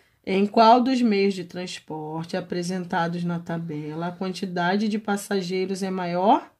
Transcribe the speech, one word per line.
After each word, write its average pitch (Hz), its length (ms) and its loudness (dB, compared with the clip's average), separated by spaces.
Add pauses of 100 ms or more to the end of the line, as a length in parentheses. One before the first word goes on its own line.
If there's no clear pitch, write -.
(260)
Em 190 200 2
qual 226 340 8
dos 247 220 2
meios 202 320 4
de 180 100 -8
transporte 165 880 -10
apresentados 175 920 -4
na 170 140 -2
tabela 165 680 -8
a 180 40 -6
quantidade 185 760 -2
de 214 100 -2
passageiros 190 840 -4
é 190 80 -2
maior? 185 680 2